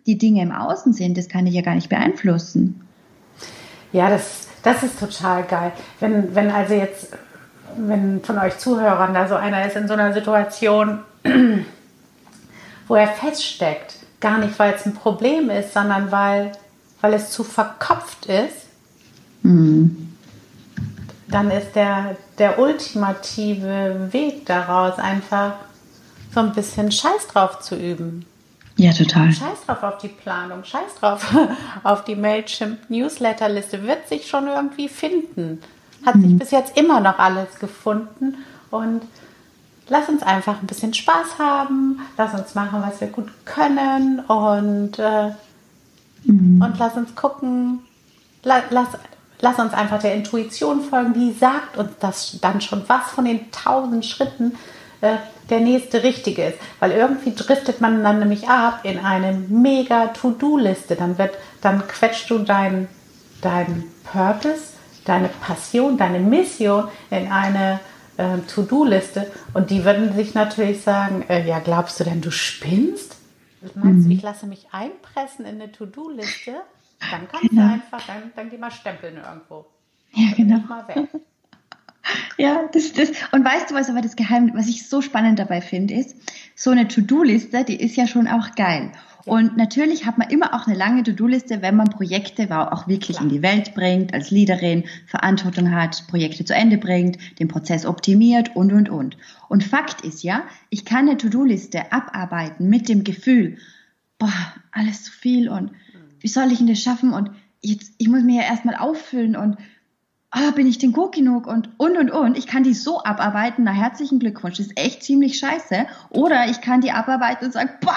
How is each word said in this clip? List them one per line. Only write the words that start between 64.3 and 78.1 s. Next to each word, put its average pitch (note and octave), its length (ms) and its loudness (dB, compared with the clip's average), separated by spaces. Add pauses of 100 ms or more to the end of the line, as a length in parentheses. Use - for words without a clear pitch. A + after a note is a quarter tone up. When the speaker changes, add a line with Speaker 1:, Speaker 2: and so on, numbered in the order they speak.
Speaker 2:
deine F#3 240 0
Passion, A#3+ 720 -2
deine F3+ 220 0
Mission G#3 680 2 (220)
in F#3+ 200 -4
eine, G3 500 0 (360)
äh, F#3 220 -2 (160)
To-Do-Liste. G3+ 760 0 (220)
Und F#3+ 160 0
die F#3+ 160 0
würden G3+ 300 2
sich G#3+ 180 -2
natürlich G#3+ 480 0
sagen: G3 480 -2
äh, F3 180 0
ja, E3 120 -2
glaubst E3+ 420 -2
du E3+ 40 -2
denn, E3+ 180 -4
du D#3+ 80 -6
spinnst? B3 840 -2 (580)
Meinst F#3+ 300 6
du, E3+ 40 4
Speaker 1:
Mhm. - 40 6
Speaker 2:
ich F#3 100 0
lasse G#3 240 -10
mich G3 260 -16
einpressen C4+ 720 -10
in G#3 140 -14
eine G#3 120 -16
To-Do-Liste? A#3 800 -14 (580)
Dann F3 200 -12
kannst D#4 200 -2
Speaker 1:
Genau. A3 160 4
Speaker 2:
du G#3 80 4
einfach, A#3+ 320 -10
dann, G#3+ 300 -16